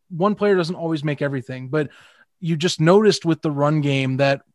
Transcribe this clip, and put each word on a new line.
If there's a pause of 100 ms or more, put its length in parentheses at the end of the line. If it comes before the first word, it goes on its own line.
(100)
one
player
doesn't
always
make
everything,
but (480)
you
just
noticed
with
the
run
game
that (120)